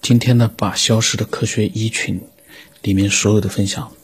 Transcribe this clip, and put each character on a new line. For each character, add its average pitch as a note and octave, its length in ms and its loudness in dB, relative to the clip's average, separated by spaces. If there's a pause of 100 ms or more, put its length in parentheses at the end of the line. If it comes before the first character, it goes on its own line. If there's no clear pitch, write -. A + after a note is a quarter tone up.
今 A#2+ 140 6
天 A#2+ 180 2
呢， A2+ 180 4
把 G2 200 -4
消 A2+ 260 2
失 - 160 -2
的 - 80 -2
科 - 220 -4
学 G#2+ 180 0
一 G#2+ 240 -4
群 - 320 -6 (600)
里 G2+ 100 -2
面 G2 160 2
所 G#2 240 2
有 G#2 80 4
的 G2 80 -4
分 G2+ 160 -2
享 - 260 -6 (120)